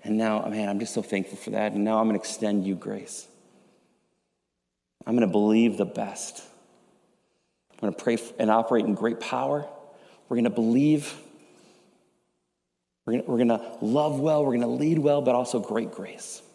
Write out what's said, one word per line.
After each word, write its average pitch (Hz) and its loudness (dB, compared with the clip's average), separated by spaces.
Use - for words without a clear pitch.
and 107 0
now, 110 0
man, 107 -4
I'm 101 -2
just 113 -6
so 117 -2
thankful 98 -4
for - -12
that. 104 -2
And 101 0
now 110 2
I'm 113 4
gonna 104 2
extend 101 -2
you 98 -2
grace. - -10
I'm 113 0
gonna 120 4
believe 107 4
the 101 0
best. - -10
I'm - -20
gonna 104 -2
pray - 0
f-, - -6
and 110 4
operate 113 4
in 107 2
great 117 -2
power. 139 -4
We're 120 0
gonna 117 2
believe. 131 2
We're 113 0
gonna, 127 0
we're 123 0
gonna 117 0
love 135 2
well. 151 2
We're 131 2
gonna 120 0
lead 151 2
well, 143 4
but 127 2
also 123 0
great 110 -2
grace. - -14